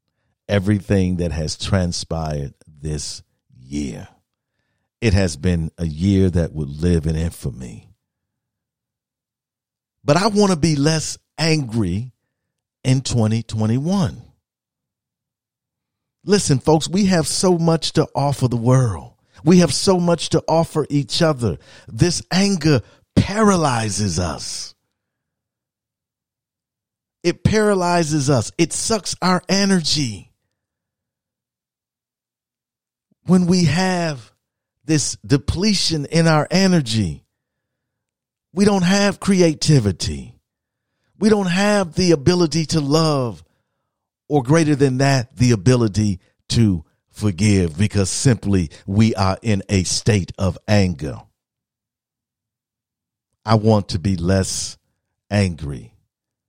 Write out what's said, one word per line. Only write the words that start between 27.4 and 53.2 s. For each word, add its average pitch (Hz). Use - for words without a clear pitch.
paralyzes 175
us. 135
It 165
sucks -
our 180
energy. 156
When 180
we 180
have 170
this -
depletion 156
in 165
our 151
energy, 127
we 180
don't 202
have 196
creativity. 135
We 214
don't 202
have 196
the 185
ability 160
to 160
love, 139
or 147
greater 147
than 127
that, 135
the 123
ability 107
to 104
forgive, 92
because 101
simply 98
we 110
are 95
in 107
a 95
state 101
of 90
anger. 90